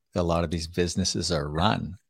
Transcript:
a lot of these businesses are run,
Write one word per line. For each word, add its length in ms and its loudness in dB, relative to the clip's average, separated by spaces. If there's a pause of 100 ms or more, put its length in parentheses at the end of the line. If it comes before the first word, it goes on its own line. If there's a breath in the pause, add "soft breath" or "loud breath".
(160)
a 60 2
lot 220 2
of 80 -2
these 160 -4
businesses 640 0
are 180 0
run, 480 0 (120)